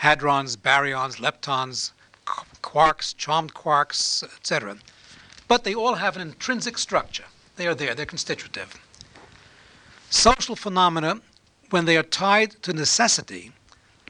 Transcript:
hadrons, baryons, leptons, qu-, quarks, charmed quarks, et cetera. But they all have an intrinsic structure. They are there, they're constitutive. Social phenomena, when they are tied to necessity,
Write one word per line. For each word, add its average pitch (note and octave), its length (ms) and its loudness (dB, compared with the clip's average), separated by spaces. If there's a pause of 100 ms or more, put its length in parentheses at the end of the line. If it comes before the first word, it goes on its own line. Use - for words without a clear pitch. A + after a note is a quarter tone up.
hadrons, C#3+ 540 2
baryons, C3+ 600 0
leptons, C3 760 -6 (340)
qu-, - 180 -8 (160)
quarks, - 560 2
charmed D#3 380 -2
quarks, - 680 0
et - 200 -20
cetera. G#2+ 320 -4 (680)
But A#3+ 160 4
they G#3 140 -4
all A#3 180 0
have F#3 220 -2
an F#3 60 -8
intrinsic F3 540 -6
structure. - 480 -4 (300)
They F3 140 -4
are E3 60 0
there, C3 200 -4
they're A2+ 100 -6
constitutive. - 680 -8 (1400)
Social A#3+ 460 4
phenomena, F3+ 640 0 (500)
when F3 140 2
they E3 120 6
are D#3+ 60 4
tied G3+ 600 2
to F#3 100 -6
necessity, C#3+ 800 0 (580)